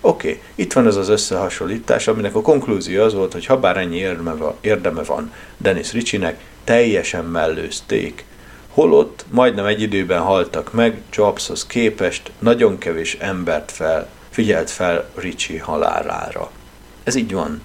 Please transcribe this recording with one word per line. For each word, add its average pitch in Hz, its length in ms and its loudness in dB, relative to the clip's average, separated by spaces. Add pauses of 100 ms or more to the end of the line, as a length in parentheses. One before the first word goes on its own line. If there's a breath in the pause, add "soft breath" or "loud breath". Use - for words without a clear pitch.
Oké, - 400 0 (140 loud breath)
itt - 180 -4
van 123 140 6
ez 101 80 4
az 98 140 -2
összehasonlítás, 104 960 0
aminek 107 280 0
a - 60 2
konklúzió 104 640 2
az 110 100 4
volt, 95 200 -2
hogy 87 120 -10
habár 101 320 4
ennyi 87 200 -2
érdeme 85 360 -4
va-, 78 280 -4
érdeme 90 420 0
van - 280 -4 (260 loud breath)
Dennis 90 340 0
Ritchie-nek, 101 520 -4 (200 loud breath)
teljesen 104 640 2
mellőzték. 80 1000 -4 (440 loud breath)
Holott 147 600 4
majdnem 113 360 2
egy 104 160 0
időben 95 400 0
haltak 90 520 0
meg, 113 280 2 (100)
Jobshoz 101 540 0
képest 107 760 -2
nagyon 113 380 4
kevés 82 420 -4
embert 85 520 -4
fel-, 80 360 -2 (220)
figyelt 95 400 2
fel 87 460 -2
Ritchie 82 480 -8
halálára. 50 880 -4 (520)
Ez 117 120 -2
így 175 180 -2
van 76 320 -4